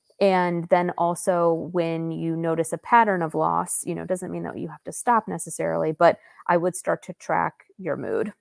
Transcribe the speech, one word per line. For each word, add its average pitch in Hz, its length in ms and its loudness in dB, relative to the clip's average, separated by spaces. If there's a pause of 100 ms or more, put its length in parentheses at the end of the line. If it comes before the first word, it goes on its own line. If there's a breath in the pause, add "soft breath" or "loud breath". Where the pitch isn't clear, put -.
(220)
And 180 480 2
then 175 280 4
also 170 560 2
when 165 580 -2
you 165 260 -4
notice 165 340 -2
a 165 60 -6
pattern 214 440 2
of 160 140 -4
loss, 165 500 0
you 175 80 -4
know, 165 120 -8
doesn't 185 260 -4
mean 170 120 -6
that - 140 -8
you 170 120 -8
have 156 160 -18
to 170 80 -10
stop 233 340 0
necessarily, 165 640 -4
but 165 280 4 (280 loud breath)
I 175 80 4
would 175 200 2
start - 280 -2
to 175 100 -12
track 165 520 -2 (120)
your 156 200 -4
mood 101 440 -2